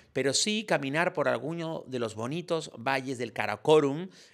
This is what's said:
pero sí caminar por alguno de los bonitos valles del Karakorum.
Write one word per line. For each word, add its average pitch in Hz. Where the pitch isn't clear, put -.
pero 131
sí 214
caminar 160
por 143
alguno 156
de 127
los 110
bonitos 156
valles 131
del 113
Karakorum. 143